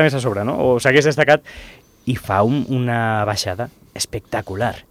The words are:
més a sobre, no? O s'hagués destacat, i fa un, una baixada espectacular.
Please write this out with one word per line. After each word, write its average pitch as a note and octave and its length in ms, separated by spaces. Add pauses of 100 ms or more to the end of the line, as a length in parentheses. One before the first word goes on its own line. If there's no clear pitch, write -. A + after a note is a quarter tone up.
més D3 100
a C3+ 80
sobre, G#2 240
no? C#3 80
O B2+ 240
s'hagués C3+ 240
destacat, D3+ 380 (680)
i B2+ 80
fa G2 220 (100)
un, C#3 140 (100)
una A#2 560
baixada G#2 400 (260)
espectacular. G#2 960